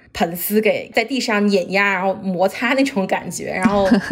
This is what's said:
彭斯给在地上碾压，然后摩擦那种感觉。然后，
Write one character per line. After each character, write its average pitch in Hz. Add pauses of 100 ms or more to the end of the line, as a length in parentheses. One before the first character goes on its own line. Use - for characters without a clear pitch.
(140)
彭 170
斯 208
给 180
在 233
地 247
上 208
碾 196
压， 196
然 185
后 190
摩 185
擦 240
那 269
种 196
感 185
觉。 -
然 180
后， 196 (220)